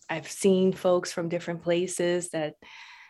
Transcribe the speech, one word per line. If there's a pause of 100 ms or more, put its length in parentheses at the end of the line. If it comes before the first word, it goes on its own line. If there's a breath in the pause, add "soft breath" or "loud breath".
I've
seen
folks
from
different
places
that (560 loud breath)